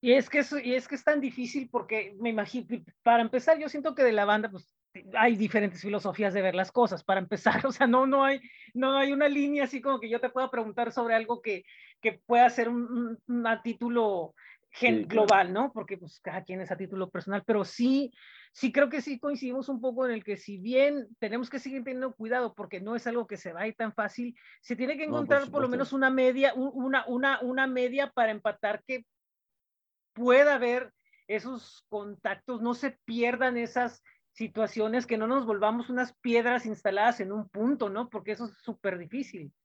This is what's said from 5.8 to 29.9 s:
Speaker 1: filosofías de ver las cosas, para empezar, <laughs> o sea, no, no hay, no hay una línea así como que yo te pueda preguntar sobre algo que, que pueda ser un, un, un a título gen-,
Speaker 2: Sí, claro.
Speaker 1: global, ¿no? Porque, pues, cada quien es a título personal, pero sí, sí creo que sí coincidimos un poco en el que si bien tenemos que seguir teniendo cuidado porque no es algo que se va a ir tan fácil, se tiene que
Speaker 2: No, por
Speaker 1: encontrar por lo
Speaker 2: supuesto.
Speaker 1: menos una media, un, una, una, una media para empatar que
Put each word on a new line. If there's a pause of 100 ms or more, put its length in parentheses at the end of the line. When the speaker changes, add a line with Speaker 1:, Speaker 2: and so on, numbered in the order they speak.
Speaker 1:
filosofías
de
ver
las
cosas,
para
empezar,
<laughs>
o
sea,
no,
no
hay, (340)
no
hay
una
línea
así
como
que
yo
te
pueda
preguntar
sobre
algo
que, (400)
que
pueda
ser
un,
un, (100)
un
a
título (360)
gen-,
Speaker 2:
Sí,
claro.
Speaker 1:
global,
¿no?
Porque,
pues,
cada
quien
es
a
título
personal,
pero
sí, (400)
sí
creo
que
sí
coincidimos
un
poco
en
el
que
si
bien (100)
tenemos
que
seguir
teniendo
cuidado
porque
no
es
algo
que
se
va
a
ir
tan
fácil, (240)
se
tiene
que
Speaker 2:
No,
por
Speaker 1:
encontrar
por
lo
Speaker 2:
supuesto.
Speaker 1:
menos
una
media,
un,
una,
una,
una
media
para
empatar
que (1040)